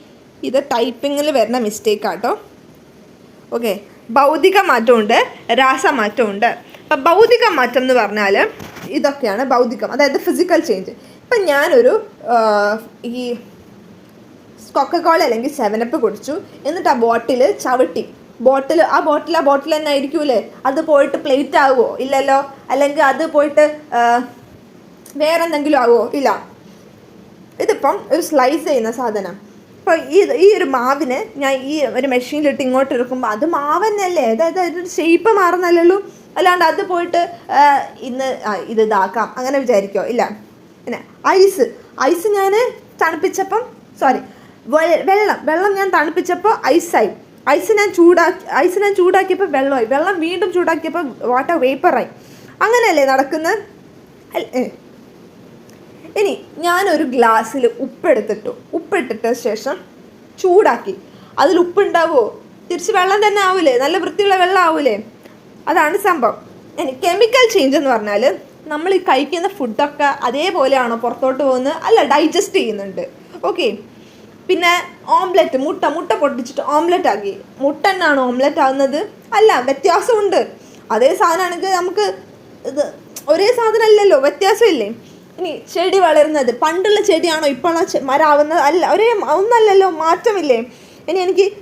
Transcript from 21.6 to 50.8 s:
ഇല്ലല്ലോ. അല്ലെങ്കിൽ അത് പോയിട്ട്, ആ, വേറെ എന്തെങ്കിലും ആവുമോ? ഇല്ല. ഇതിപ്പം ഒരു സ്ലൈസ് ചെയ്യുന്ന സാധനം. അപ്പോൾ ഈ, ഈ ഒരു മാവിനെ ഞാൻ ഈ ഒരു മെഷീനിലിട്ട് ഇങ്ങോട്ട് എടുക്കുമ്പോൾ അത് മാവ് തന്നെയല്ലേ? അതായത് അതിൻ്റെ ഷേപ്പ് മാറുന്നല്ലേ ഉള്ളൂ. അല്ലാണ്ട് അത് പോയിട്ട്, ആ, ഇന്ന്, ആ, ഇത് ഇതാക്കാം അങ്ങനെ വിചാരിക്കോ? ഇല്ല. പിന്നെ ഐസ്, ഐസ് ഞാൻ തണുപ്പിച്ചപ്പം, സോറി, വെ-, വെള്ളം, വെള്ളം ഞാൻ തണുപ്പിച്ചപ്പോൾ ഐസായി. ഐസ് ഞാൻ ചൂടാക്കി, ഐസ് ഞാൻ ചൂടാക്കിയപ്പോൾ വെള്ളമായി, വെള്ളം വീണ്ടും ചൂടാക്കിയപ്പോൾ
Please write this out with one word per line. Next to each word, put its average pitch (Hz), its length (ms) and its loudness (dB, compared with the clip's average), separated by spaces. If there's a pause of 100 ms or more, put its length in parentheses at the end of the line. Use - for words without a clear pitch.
ഇല്ലല്ലോ. 269 520 0 (180)
അല്ലെങ്കിൽ 285 320 0
അത് 285 280 0
പോയിട്ട്, 302 500 2 (140)
ആ, 240 340 0 (880)
വേറെ 320 280 0
എന്തെങ്കിലും 302 340 0
ആവുമോ? 233 360 2
ഇല്ല. 254 340 -2 (1120)
ഇതിപ്പം 311 400 -2 (100)
ഒരു 311 100 2
സ്ലൈസ് 294 440 0
ചെയ്യുന്ന 247 260 -2
സാധനം. 214 500 -6 (380)
അപ്പോൾ 330 200 0 (100)
ഈ, 359 240 2
ഈ 392 220 6
ഒരു 359 100 0
മാവിനെ 269 640 -2 (100)
ഞാൻ 269 160 -2
ഈ 269 320 -4
ഒരു 247 220 -2
മെഷീനിലിട്ട് 277 560 -2
ഇങ്ങോട്ട് 262 320 0
എടുക്കുമ്പോൾ 247 340 -4
അത് 214 180 -2
മാവ് 330 400 0
തന്നെയല്ലേ? 359 440 0
അതായത് 330 300 0
അതിൻ്റെ 349 300 -4
ഷേപ്പ് 330 400 2
മാറുന്നല്ലേ 349 520 2
ഉള്ളൂ. 381 380 2 (160)
അല്ലാണ്ട് 359 280 2
അത് 320 220 0
പോയിട്ട്, 349 520 -2 (140)
ആ, 277 340 4 (140)
ഇന്ന്, 254 460 -6
ആ, 214 80 -4
ഇത് 214 280 -2
ഇതാക്കാം 214 540 -2
അങ്ങനെ 262 220 -2
വിചാരിക്കോ? 196 440 0
ഇല്ല. 214 280 -2 (540)
പിന്നെ - 200 -12 (240)
ഐസ്, 381 460 2 (280)
ഐസ് 339 260 0
ഞാൻ 403 440 0 (300)
തണുപ്പിച്ചപ്പം, 370 580 -2 (400)
സോറി, 269 180 2 (480)
വെ-, 320 380 2
വെള്ളം, 381 380 2
വെള്ളം 349 320 0
ഞാൻ 392 160 -2
തണുപ്പിച്ചപ്പോൾ 349 640 0 (100)
ഐസായി. 269 420 0 (420)
ഐസ് 349 220 0
ഞാൻ 415 220 2
ചൂടാക്കി, 339 600 4
ഐസ് 349 240 2
ഞാൻ 403 160 0
ചൂടാക്കിയപ്പോൾ 370 520 2
വെള്ളമായി, 277 380 0
വെള്ളം 311 360 -2
വീണ്ടും 349 320 -4
ചൂടാക്കിയപ്പോൾ 320 600 -2 (140)